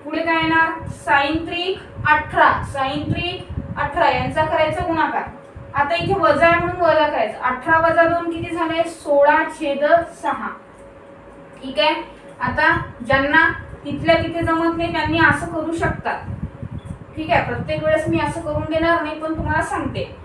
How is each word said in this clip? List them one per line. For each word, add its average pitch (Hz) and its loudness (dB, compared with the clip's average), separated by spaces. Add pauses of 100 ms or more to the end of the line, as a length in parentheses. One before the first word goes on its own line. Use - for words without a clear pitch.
पुढे 311 -4
काय 330 2
येणार? 320 2
साइन 311 0
त्रिक 349 -4 (280)
अठरा, 302 4
साइन 294 -4
त्रिक 349 -6 (300)
अठरा, 285 2
यांचा 262 0
करायचा 311 0
गुणाकार. 320 0 (520)
आता 285 2
इथे 339 0
वजा 320 4
आहे 339 6
म्हणून 349 0
वजा 311 4
करायचं. - -2
अठरा 285 2
वजा 330 4
दोन 339 2
किती 330 -6
झाले? 330 0
सोळा 294 4 (160)
छेद 285 -2 (360)
सहा. 262 -4 (1160)
ठीक 269 -6
आहे, 302 4 (480)
आता 311 2 (240)
ज्यांना 294 4 (320)
तिथल्या 311 2
तिथे 330 -2
जमत 330 0
नाही, 339 -2
त्यांनी 311 0
असं - 4
करू 320 -4
शकतात. - -4 (1000)
ठीक 311 -4
आहे, 320 2
प्रत्येक 302 -4
वेळेस 311 2
मी 330 0
असं 311 -4
करून 302 -4
देणार 320 2
नाही, 302 -6
पण 320 -4
तुम्हाला 302 -2
सांगते. - -6